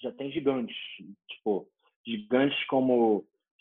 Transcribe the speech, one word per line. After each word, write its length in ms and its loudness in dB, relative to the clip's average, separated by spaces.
já 100 -6
tem 200 -8
gigantes, 440 -2
tipo, 380 -4
gigantes 600 0
como 600 2